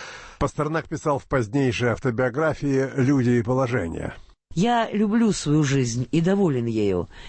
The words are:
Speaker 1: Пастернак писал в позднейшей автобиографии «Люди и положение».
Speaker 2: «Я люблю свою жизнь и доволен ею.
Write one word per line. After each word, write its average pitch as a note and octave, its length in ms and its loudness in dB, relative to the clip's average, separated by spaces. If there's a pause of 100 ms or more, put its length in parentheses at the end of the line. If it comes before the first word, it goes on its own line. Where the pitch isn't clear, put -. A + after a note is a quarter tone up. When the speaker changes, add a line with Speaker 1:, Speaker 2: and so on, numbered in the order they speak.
(380)
Speaker 1:
Пастернак D3+ 500 -2
писал D3+ 300 -2
в - 80 -16
позднейшей A#2+ 640 0
автобиографии C3 1040 0
«Люди C3 340 4
и A#2+ 120 4
положение». A#2 720 -2 (400)
Speaker 2:
«Я A3+ 360 2
люблю G#3+ 420 2
свою D3+ 320 2
жизнь B2+ 460 0
и E3 120 2
доволен E3+ 420 2
ею. G#2 460 0 (180)